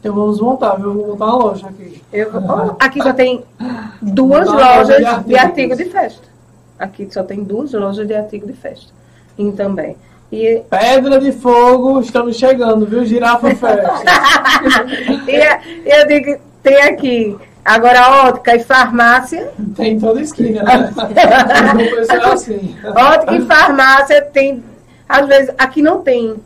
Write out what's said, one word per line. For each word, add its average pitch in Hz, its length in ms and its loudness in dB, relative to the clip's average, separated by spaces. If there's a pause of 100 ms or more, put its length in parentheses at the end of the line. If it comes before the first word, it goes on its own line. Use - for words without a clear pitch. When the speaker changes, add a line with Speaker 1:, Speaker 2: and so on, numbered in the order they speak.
Speaker 1:
Então 208 140 -8
vamos 208 260 -2
montar, 240 360 -2
viu? 202 180 -8
Vou 208 140 -6
montar 208 180 -8
uma 240 100 0
loja 196 300 -2
aqui. 180 360 -20 (100)
Speaker 2:
Eu 214 180 -4
vou, 190 120 -8
oh, 202 360 -4
aqui 269 240 0
só 262 100 0
tem 254 300 0 (580)
duas 262 480 0
Speaker 1:
Uma - 80 0
loja 254 220 6
Speaker 2:
lojas 269 180 4
Speaker 1:
de 277 60 4
Speaker 2:
de 240 340 -2
Speaker 1:
artigos. - 20 4
Speaker 2:
artigo 269 380 0
de 330 100 -6
festa. 359 420 -6 (500)
Aqui 196 320 -12
só 196 140 -8
tem 196 180 -10
duas 226 300 -8
lojas 202 340 -6
de 214 80 -6
artigo 214 320 -10
de 196 60 -14
festa. - 400 -20 (460)
Em 208 140 -4
também. 196 440 -8 (340)
E 226 380 -2
Speaker 1:
Pedra 262 500 0
de 269 140 0
Fogo, 247 680 2
estamos 240 360 -4
chegando, 233 500 2
viu? 240 180 -2
Girafa 233 500 0
Fest. 220 500 -2
Speaker 2:
<laughs> 277 1200 0
E - 100 -6
é, 294 240 2 (240)
eu 294 220 4
digo, 285 320 0 (240)
tem 269 200 4
aqui. 247 540 -2 (280)
Agora, 247 640 4
ótica 240 280 0
e 233 40 0
farmácia. 254 920 0 (260)
Speaker 1:
Tem 220 180 -2
em 214 60 -4
toda 226 200 0
esquina, 226 420 -4
né? 254 300 2
Speaker 2:
<laughs> 247 840 2
Speaker 1:
O 226 220 0
pessoal 226 240 0
é 381 120 2
assim. 196 520 -6
Speaker 2:
Ótica 269 520 2
e - 100 0
farmácia 277 760 4
tem. 269 400 -2 (460)
Às 277 180 0
vezes, 277 320 2
aqui 262 240 0
não 339 200 0
tem. 233 440 -2